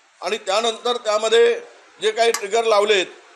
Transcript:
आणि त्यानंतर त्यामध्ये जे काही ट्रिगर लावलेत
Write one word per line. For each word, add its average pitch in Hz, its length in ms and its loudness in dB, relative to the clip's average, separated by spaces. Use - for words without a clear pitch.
आणि 185 140 -4
त्यानंतर 220 600 -2
त्यामध्ये 220 640 2
जे 208 80 0
काही 233 200 2
ट्रिगर 220 340 -2
लावलेत 208 420 2